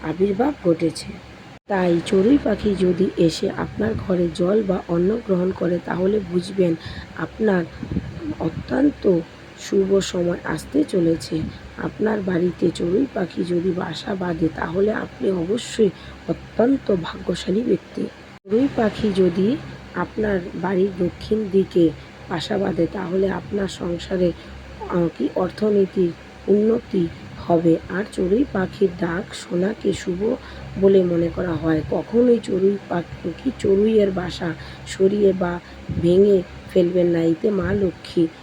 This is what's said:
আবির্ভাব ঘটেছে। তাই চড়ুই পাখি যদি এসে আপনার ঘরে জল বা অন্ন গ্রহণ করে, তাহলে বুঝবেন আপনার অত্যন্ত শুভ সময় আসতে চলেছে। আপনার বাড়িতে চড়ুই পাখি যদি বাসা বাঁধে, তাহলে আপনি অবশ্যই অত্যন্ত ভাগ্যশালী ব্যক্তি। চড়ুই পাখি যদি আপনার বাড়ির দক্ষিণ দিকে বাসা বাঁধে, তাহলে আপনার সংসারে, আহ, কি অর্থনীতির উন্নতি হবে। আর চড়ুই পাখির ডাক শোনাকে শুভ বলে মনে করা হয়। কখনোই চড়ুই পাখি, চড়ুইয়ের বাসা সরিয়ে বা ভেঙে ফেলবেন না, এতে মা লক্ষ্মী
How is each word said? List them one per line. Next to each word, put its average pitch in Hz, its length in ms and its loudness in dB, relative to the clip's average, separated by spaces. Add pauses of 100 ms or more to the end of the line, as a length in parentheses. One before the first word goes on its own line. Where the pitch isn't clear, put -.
আবির্ভাব 190 500 0 (100)
ঘটেছে। 165 460 0 (580)
তাই 185 260 2 (120)
চড়ুই 214 320 4
পাখি 208 380 0
যদি 180 300 2 (120)
এসে 170 300 2 (100)
আপনার 202 360 -2
ঘরে 180 320 0 (100)
জল 185 280 2
বা 190 140 0 (100)
অন্ন 175 280 2
গ্রহণ 190 360 0
করে, 180 340 0
তাহলে 185 340 0
বুঝবেন 180 540 0 (440)
আপনার 185 460 0 (760)
অত্যন্ত - 640 0 (560)
শুভ 196 300 0 (100)
সময় 175 460 -2
আসতে 160 380 -2
চলেছে। 165 520 0 (420)
আপনার 214 440 -2
বাড়িতে 180 500 0
চড়ুই 185 340 0
পাখি 202 380 -4
যদি 175 280 0
বাসা 175 440 -6
বাঁধে, 175 400 -2
তাহলে 180 380 0
আপনি - 380 -4
অবশ্যই 190 600 0 (360)
অত্যন্ত 240 600 0 (140)
ভাগ্যশালী 190 600 -4
ব্যক্তি। 214 420 -2 (340)
চড়ুই 226 380 0
পাখি 220 400 0
যদি 185 320 4 (480)
আপনার 196 440 -2 (160)
বাড়ির 185 420 0
দক্ষিণ 190 420 -2 (120)
দিকে 185 320 4 (440)
বাসা 208 300 -4
বাঁধে, 180 300 0
তাহলে 190 420 -2
আপনার 190 380 -4
সংসারে, 180 600 -2 (540)
আহ, 175 240 0
কি - 180 -4 (100)
অর্থনীতির 190 760 2 (360)
উন্নতি 208 560 4 (360)
হবে। 165 340 4 (160)
আর 185 220 -2
চড়ুই 208 400 2
পাখির 185 480 0
ডাক 175 340 -2
শোনাকে 196 600 -2
শুভ 180 280 -4 (580)
বলে 190 240 8
মনে 170 260 2
করা 175 260 -2
হয়। 156 260 0 (100)
কখনোই 233 480 4
চড়ুই 196 380 0 (100)
পাখি, 175 600 -4 (100)
চড়ুইয়ের 208 520 4
বাসা 180 380 -4 (380)
সরিয়ে 196 460 4
বা 180 200 0 (440)
ভেঙে 190 400 6 (300)
ফেলবেন 175 400 4
না, 170 160 2
এতে 165 260 2
মা 190 240 0
লক্ষ্মী 180 500 0 (200)